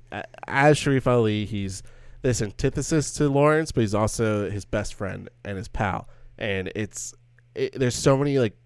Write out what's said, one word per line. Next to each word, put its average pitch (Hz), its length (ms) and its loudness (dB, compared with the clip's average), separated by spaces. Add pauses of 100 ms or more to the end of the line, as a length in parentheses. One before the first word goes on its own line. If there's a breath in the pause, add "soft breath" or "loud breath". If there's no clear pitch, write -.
(120)
a-, 98 120 -8 (240)
as 147 300 6
Sharif 135 300 2
Ali, 110 380 4
he's 98 360 -6 (400 soft breath)
this 123 200 0
antithesis 139 720 -2
to 147 140 2
Lawrence, 151 440 4
but 127 100 0
he's 107 140 0
also 107 520 0
his 101 160 -6
best 104 300 -4
friend 95 340 -10 (160)
and 98 140 -8
his 92 100 -10
pal. - 400 -4 (300 soft breath)
And 95 380 -4
it's, - 400 -8 (400)
it, - 180 -4
there's 123 220 0
so 139 200 4
many, 139 220 0
like, 117 180 2 (100)